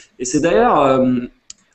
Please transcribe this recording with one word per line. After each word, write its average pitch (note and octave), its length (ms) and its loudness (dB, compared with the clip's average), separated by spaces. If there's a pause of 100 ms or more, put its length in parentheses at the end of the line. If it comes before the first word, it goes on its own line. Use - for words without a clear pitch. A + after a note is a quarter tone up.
(180)
Et B2+ 80 -10
c'est D3+ 140 -2
d'ailleurs, F3+ 420 2
euh, C3 380 0 (560)